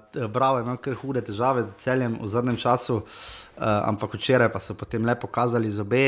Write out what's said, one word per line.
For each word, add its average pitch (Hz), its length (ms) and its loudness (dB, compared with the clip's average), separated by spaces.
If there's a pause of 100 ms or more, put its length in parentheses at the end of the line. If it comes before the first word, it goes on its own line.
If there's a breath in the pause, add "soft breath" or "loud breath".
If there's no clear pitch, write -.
t-, 120 200 -4
Bravo 127 300 2
je 120 40 -2
imel 120 160 -4
kar 135 160 -6
hude 131 280 -4
težave 120 400 0
z 107 100 -4
Celjem 127 440 0
v 107 120 -6
zadnjem 120 300 0
času, 123 420 2
eh, - 640 -16
ampak 107 500 0
včeraj 120 360 4
pa - 120 -2
so - 140 -8
potem 107 280 -4
le 117 140 2
pokazali 117 540 0
zobe, 104 380 2